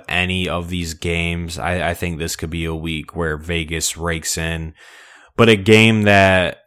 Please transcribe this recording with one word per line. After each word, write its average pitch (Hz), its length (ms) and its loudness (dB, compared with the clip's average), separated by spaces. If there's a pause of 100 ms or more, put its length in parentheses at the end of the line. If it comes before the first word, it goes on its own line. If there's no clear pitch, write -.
any 90 400 -2
of 85 200 -4
these 85 260 -6
games. 85 640 -6
I, 87 320 -2
I 87 40 -4
think 87 240 -6
this 82 180 -6
could 80 140 -8
be 82 140 -6
a 80 100 -4
week 80 420 -8
where 80 200 -4
Vegas 80 600 -4
rakes 82 420 -6
in. 82 360 -6 (640)
But 117 120 6
a 110 80 8
game 110 460 6
that 95 640 4